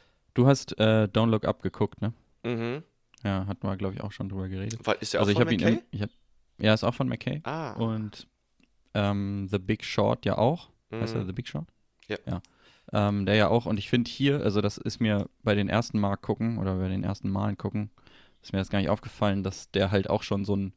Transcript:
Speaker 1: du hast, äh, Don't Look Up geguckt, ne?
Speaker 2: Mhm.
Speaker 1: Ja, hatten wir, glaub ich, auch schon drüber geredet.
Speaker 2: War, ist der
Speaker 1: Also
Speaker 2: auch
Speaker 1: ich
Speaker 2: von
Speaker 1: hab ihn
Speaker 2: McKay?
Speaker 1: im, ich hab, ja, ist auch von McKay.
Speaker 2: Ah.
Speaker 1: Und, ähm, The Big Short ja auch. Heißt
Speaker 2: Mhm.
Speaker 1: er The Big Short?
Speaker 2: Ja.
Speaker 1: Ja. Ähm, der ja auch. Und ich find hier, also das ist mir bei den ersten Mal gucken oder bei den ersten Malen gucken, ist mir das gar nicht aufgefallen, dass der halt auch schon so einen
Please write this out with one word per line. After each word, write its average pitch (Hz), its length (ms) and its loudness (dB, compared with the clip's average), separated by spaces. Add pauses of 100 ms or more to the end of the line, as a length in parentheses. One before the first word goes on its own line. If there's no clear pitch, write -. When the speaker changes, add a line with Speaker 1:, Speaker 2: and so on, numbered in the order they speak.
(340)
Speaker 1:
du 123 140 6
hast, - 300 2
äh, 110 340 6
Don't 113 180 4
Look 110 140 2
Up - 180 -2
geguckt, - 380 -2
ne? 107 120 -2 (320)
Speaker 2:
Mhm. 120 380 -4 (400)
Speaker 1:
Ja, 98 240 -2
hatten 101 200 -6
wir, 98 100 -2
glaub 95 160 -4
ich, - 80 -10
auch 104 120 -8
schon 98 160 -6
drüber 95 200 -6
geredet. 101 380 -6
Speaker 2:
War, 107 160 2
ist - 100 -6
der - 80 2
Speaker 1:
Also 101 100 4
Speaker 2:
auch - 20 6
Speaker 1:
ich 98 60 4
Speaker 2:
von 117 80 6
Speaker 1:
hab - 60 2
ihn 98 80 2
Speaker 2:
McKay? 226 180 4
Speaker 1:
im, - 120 -10
ich 101 120 -6
hab, 101 80 -6 (480)
ja, 107 160 4
ist 110 100 -2
auch 120 100 0
von 131 140 -2
McKay. 123 360 -6
Speaker 2:
Ah. 147 300 -8
Speaker 1:
Und, 110 520 -6 (680)
ähm, 101 560 -2
The 101 80 0
Big 98 260 -4
Short - 400 2
ja - 140 0
auch. 135 320 2 (220)
Heißt 113 220 -4
Speaker 2:
Mhm. 113 60 -2
Speaker 1:
er 98 60 -4
The 92 60 -6
Big 127 160 -8
Short? 156 200 -8 (400)
Speaker 2:
Ja. 104 80 -4 (100)
Speaker 1:
Ja. 87 160 -6 (500)
Ähm, 101 340 2
der 101 100 4
ja 104 120 6
auch. 117 180 2
Und 107 120 0
ich 104 100 -8
find 120 200 2
hier, 139 320 0
also 104 200 2
das 104 180 0
ist - 220 -6
mir 104 280 0 (160)
bei 107 100 4
den 101 140 0
ersten 110 320 0
Mal 101 160 0
gucken 113 420 -4
oder 95 180 -2
bei 92 120 0
den 95 160 -2
ersten 101 260 -4
Malen 101 260 -2
gucken, 104 340 -4 (520)
ist - 100 -20
mir 95 60 0
das 95 120 -2
gar 101 100 0
nicht 85 80 0
aufgefallen, 101 560 0
dass - 260 -8
der 98 220 2
halt 98 180 2
auch 107 140 0
schon 98 200 -2
so 101 100 0
einen 98 220 -4